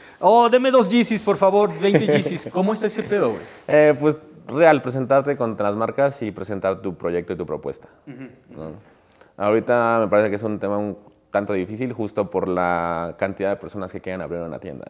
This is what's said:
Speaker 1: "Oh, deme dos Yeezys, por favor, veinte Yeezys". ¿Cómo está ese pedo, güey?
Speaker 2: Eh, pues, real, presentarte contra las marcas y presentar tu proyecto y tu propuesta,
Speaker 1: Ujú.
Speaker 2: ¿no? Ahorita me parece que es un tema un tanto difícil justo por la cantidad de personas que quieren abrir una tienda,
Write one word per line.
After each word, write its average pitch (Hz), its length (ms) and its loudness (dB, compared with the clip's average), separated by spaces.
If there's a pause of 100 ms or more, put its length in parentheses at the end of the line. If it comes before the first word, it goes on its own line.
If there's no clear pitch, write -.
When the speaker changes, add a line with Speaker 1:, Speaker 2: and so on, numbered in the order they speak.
(200)
Speaker 1:
"Oh, 233 280 6
deme 254 220 4
dos 247 180 6
Yeezys, 220 340 2
por 196 140 2
favor, 196 440 2
veinte 202 260 4
Yeezys". 151 460 0
¿Cómo 190 220 0
está 220 120 -2
ese 214 160 -4
pedo, 185 280 0
güey? 95 120 -6 (240)
Speaker 2:
Eh, 151 320 6
pues, 147 180 2 (300)
real, 151 360 4
presentarte 135 560 0
contra 104 320 -2
las 104 80 -4
marcas 135 420 -2
y 107 100 -4
presentar 95 520 -4
tu 95 140 -6
proyecto 87 360 -4
y 87 40 -4
tu 85 100 -8
propuesta, 71 420 -8 (180)
Speaker 1:
Ujú. 131 220 -16 (220)
Speaker 2:
¿no? 80 220 -14 (680)
Ahorita 117 640 2
me 104 60 0
parece 104 200 4
que 101 80 -4
es 98 60 -8
un 107 160 -4
tema 101 180 -4
un 104 220 -6 (320)
tanto 104 240 -2
difícil 110 400 -6
justo 107 360 -6
por 92 160 -2
la 85 720 -2
cantidad 98 300 -4
de 101 80 -2
personas 92 340 -12
que 87 120 -14
quieren 92 180 -8
abrir 85 220 -8
una 82 160 -10
tienda, 73 320 -14